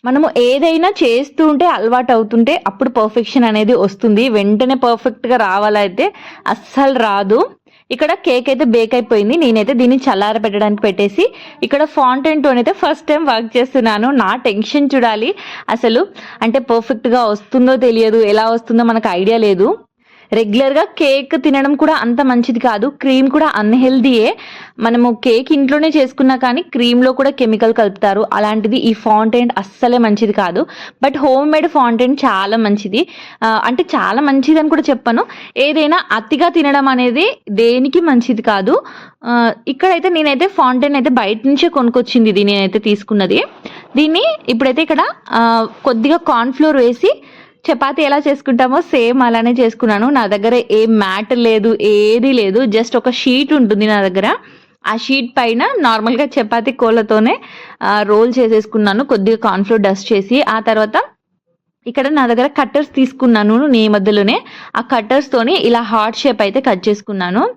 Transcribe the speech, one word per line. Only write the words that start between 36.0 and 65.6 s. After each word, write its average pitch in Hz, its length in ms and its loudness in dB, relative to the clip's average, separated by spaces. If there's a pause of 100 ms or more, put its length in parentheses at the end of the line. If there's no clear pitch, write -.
అతిగా 254 380 -2
తినడం 285 400 0
అనేది 247 380 0 (240)
దేనికి 247 500 2
మంచిది 240 400 0
కాదు. 208 340 0 (480)
ఆ, 233 80 -6 (360)
ఇక్కడైతే 339 420 0
నేనైతే 311 380 0
ఫౌంటైన్ 285 480 0
అయితే 262 260 0
బయట 214 240 -4
నుంచే 285 240 2
కొనుక్కొచ్చింది 240 600 0
ఇది 202 140 2
నేనైతే 202 460 0
తీసుకున్నది. 202 500 0 (560)
దీన్ని 320 300 2 (240)
ఇప్పుడైతే 254 320 0
ఇక్కడ, 320 200 0 (300)
ఆ, 226 100 0 (420)
కొద్దిగా 269 360 0 (120)
కార్న్ 247 220 -2
ఫ్లోర్ 294 240 2
వేసి 247 360 2 (520)
చపాతీ 285 380 -2
ఎలా 285 160 0
చేసుకుంటామో 269 600 0
సేమ్ 254 420 0
అలానే 233 280 2
చేసుకున్నాను. 226 580 0
నా 269 180 0
దగ్గర 208 280 0 (160)
ఏ 214 100 2 (180)
మ్యాట్ 202 380 -2
లేదు, 226 320 2 (220)
ఏది 220 420 2
లేదు, 208 320 0
just 220 300 -2
ఒక 247 140 0
షీట్ 269 440 -2
ఉంటుంది 214 340 2
నా 214 140 0
దగ్గర. 190 260 -2 (580)
ఆ 202 120 -2
షీట్ 247 380 -4
పైన 240 280 0 (160)
నార్మల్గా 233 460 0 (100)
చపాతీ 233 360 -2
కోళ్ళతోనే, 226 600 0 (480)
ఆ, 196 200 -2
రోల్ 214 360 2
చేసేసుకున్నాను, 214 640 0
కొద్దిగా 226 340 0
కార్న్ 202 280 -2
ఫ్లోర్ 220 160 0
డస్ట్ 196 320 -2
చేసి. 196 280 0
ఆ 220 180 -2
తర్వాత 220 360 -2 (880)
ఇక్కడ 254 220 -4
నా 285 200 0
దగ్గర 240 200 0
కట్టర్స్ 285 520 -2
తీసుకున్నాను 233 580 2 (100)
నీ 233 200 2
మధ్యలోనే. 208 500 2 (380)
ఆ 214 60 -2
కట్టర్స్తోని 254 760 -2 (120)